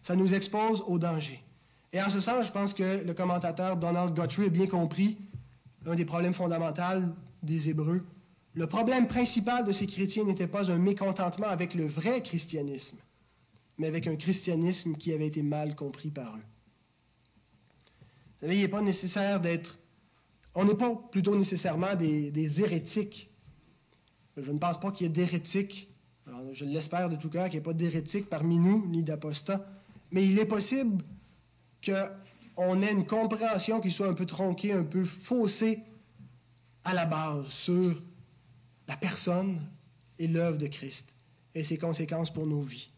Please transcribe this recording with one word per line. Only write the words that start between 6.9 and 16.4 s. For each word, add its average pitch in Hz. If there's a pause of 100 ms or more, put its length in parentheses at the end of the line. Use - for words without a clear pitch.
des 156
Hébreux. 156 (480)
Le 165
problème 233
principal 240
de 202
ces 196
chrétiens 196
n'était 190
pas 196
un 170
mécontentement 190
avec 180
le 160
vrai 180
christianisme, 143 (800)
mais 156
avec 156
un 160
christianisme 170
qui 160
avait 151
été 151
mal 151
compris 147
par 120
eux. 110 (1900)